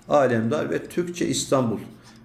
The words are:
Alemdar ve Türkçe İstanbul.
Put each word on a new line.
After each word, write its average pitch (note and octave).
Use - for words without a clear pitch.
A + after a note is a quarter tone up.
Alemdar B2+
ve D#3
Türkçe F3
İstanbul. B2+